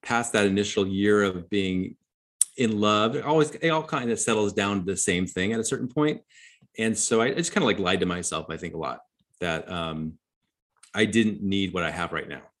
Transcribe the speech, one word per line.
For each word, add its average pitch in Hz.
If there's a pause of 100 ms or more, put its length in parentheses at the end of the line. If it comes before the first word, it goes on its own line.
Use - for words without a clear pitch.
passed 117
that 104
initial 101
year 101
of 90
being 95 (600)
in 110
love, 107
it -
always, 151
it -
all 160
kinda 123
settles 107
down 101
to 87
the 95
same 90
thing 92
at 113
a 107
certain -
point. 151 (560)
And 110
so -
I, 117
I 135
just 170
kinda, 175
like, 101
lied 95
to 92
myself, 85
I 80
think, 85
a 82
lot, 65 (400)
that, 82
um, 80 (800)
I 107
didn't 107
need 98
what 87
I 80
have 85
right 80
now. 69 (180)